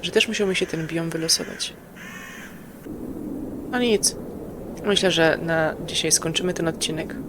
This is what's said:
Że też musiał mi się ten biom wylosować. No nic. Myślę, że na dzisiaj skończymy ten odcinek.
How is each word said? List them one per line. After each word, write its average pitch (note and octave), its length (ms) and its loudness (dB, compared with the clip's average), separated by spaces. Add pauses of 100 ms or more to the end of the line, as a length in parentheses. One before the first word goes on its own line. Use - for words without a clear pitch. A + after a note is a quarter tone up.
Że F3+ 80 -4
też G#3+ 160 4
musiał G#3 200 2
mi F#3+ 80 2
się F3+ 100 2
ten E3 220 -2
biom E3 220 0
wylosować. - 640 0 (2000)
No B3 80 0
nic. A#3 360 4 (680)
Myślę, G3 260 6
że D#3+ 300 6
na D#3+ 320 2 (120)
dzisiaj - 260 0
skończymy E3+ 420 2
ten E3+ 140 0
odcinek. D#3+ 480 -2 (140)